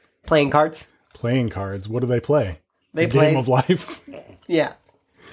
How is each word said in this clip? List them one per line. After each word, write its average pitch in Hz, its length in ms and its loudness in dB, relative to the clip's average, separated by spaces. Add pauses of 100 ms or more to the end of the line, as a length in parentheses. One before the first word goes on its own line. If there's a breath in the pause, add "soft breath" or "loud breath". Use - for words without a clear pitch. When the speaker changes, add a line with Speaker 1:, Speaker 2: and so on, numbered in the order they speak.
(260)
Speaker 1:
Playing 147 240 4
cards. 156 380 0 (260)
Speaker 2:
Playing 120 360 -2
cards. 98 400 -10
What 117 100 -6
do 127 80 -2
they 120 140 0
play? 120 380 -2 (340)
Speaker 1:
They - 120 0
Speaker 2:
The 120 60 -2
Speaker 1:
play 151 200 4
Speaker 2:
game 143 80 2
of 120 100 -2
life? 131 580 0
<laughs> - 400 -20
Speaker 1:
Yeah. 160 260 0 (600 loud breath)